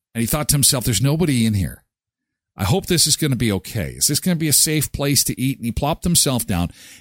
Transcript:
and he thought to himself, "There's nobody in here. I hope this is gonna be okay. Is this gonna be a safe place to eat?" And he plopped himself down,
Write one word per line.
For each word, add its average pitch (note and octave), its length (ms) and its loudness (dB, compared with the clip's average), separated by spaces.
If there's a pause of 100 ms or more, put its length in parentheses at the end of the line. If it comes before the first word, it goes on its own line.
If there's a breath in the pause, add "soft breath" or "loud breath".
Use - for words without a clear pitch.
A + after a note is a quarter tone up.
(140)
and A#2 60 -4
he A#2 60 0
thought D3+ 240 -2
to D3 40 -4
himself, C#3 300 2
"There's G#2+ 160 0
nobody C#3 460 2
in A2 80 2
here. E2 300 -4 (720)
I - 80 -4
hope - 220 0
this E3+ 200 2
is D3+ 80 2
gonna C#3 220 0
be A2 160 2
okay. F#2 400 -4
Is - 160 -2
this D3 100 0
gonna F3+ 160 0
be D#3 140 -2
a C#3+ 40 0
safe D#3 380 2
place C#3+ 340 0
to - 160 -6
eat?" C3 180 -2
And A2+ 60 -10
he A#2 60 -2
plopped C#3+ 320 -2
himself D3 420 2
down, F2 280 -2 (280 loud breath)